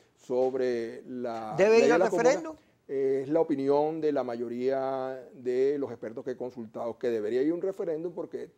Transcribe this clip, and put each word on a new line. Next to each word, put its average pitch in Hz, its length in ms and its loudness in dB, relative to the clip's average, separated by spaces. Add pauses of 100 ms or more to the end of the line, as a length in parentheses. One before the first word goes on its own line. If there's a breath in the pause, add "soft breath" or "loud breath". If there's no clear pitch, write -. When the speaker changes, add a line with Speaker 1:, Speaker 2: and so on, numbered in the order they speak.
(140 soft breath)
Speaker 1:
sobre 123 920 -2
la 117 500 -8
Speaker 2:
¿Debe 196 140 6
Speaker 1:
ley 226 100 8
Speaker 2:
ir - 60 6
Speaker 1:
de - 80 6
Speaker 2:
al - 60 4
Speaker 1:
la 208 100 4
comuna. 214 180 2
Speaker 2:
referéndum? 320 280 0 (320 soft breath)
Speaker 1:
Eh, 135 340 0
es 131 80 -6
la 160 100 4
opinión 151 600 0
de 151 100 2
la 135 120 0
mayoría 131 1080 -4
de 131 460 0
los 127 120 -4
expertos 117 320 -10
que 127 100 -6
he 120 40 -6
consultado 120 640 -8
que 127 100 -2
debería 113 320 0
ir 151 120 2
a - 20 0
un 175 80 -4
referéndum 175 500 -4
porque - 460 -10